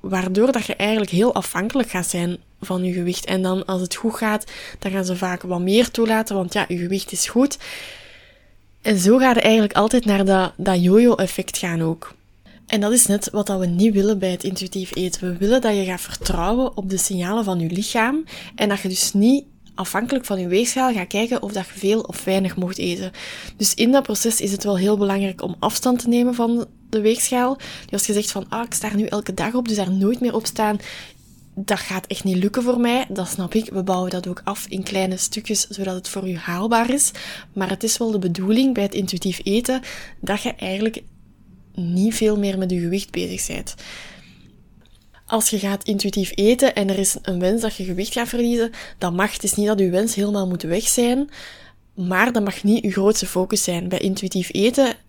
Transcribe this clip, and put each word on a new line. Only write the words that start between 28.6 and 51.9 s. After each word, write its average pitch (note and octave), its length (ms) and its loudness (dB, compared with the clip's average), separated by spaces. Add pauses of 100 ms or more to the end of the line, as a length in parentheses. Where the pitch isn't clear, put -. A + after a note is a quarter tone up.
ik A#3 100 -10
sta G#3+ 160 -4
er G3+ 60 -2
nu G#3+ 100 2
elke G3+ 280 -4
dag F#3 200 -2
op, B3 140 0
dus A3 80 0
daar F#3 160 0
nooit G3 280 2
meer B3 140 0
op A3+ 120 -2
staan," G#3+ 320 0 (760)
dat G3 240 -4
gaat F#3+ 280 -6
echt - 180 -8
niet F#3+ 120 2
lukken G#3 260 0
voor A#3+ 180 2
mij, A#3+ 280 2
dat F#3 200 -6
snap F3 260 -6
ik. A3 180 0
We F#3+ 100 -4
bouwen F#3 280 -2
dat F3+ 160 -6
ook F3+ 180 -8
af - 240 -6
in F#3+ 140 -6
kleine F#3+ 340 -2
stukjes, - 520 -2
zodat F#3+ 260 -6
het F#3 140 -8
voor F#3+ 200 -6
u F3+ 80 -4
haalbaar A3+ 540 0
is. C#4 200 2 (420)
Maar F#3+ 160 -2
het F#3+ 140 -4
is A3 160 0
wel A3+ 120 0
de G#3+ 80 0
bedoeling F#3+ 560 2
bij G#3 80 0
het G3+ 120 -2
intuïtief F#3 480 -2
eten A#3+ 380 0 (400)
dat G3+ 220 -2
je B3 120 -4
eigenlijk G3+ 480 -4 (720)
niet F#3 400 0
veel G#3+ 240 2
meer G3+ 200 0
met F#3 120 0
je F3+ 100 0
gewicht F3 300 -4
bezig F3+ 360 -6
bent. - 280 -8 (1500)
Als A3 240 0
je G#3+ 80 -2
gaat G3 260 -4
intuïtief G3 500 -2
eten A#3+ 400 4
en G3 140 0
er F#3+ 100 0
is F#3+ 240 0
een F3+ 160 -2
wens G3+ 240 2
dat G#3+ 120 -2
je F#3+ 100 -8
gewicht F#3 280 -4
gaat A#3 160 -2
verliezen, A#3+ 420 2 (280)
dat F3+ 140 -2
mag. G3 200 0
Het - 120 -8
is G3 100 0
niet G#3 120 2
dat G#3 120 2
je F#3+ 120 4
wens G#3+ 240 2
helemaal G3+ 320 0
moet F3+ 160 -2
weg F3 260 0
zijn, B3+ 420 2 (640)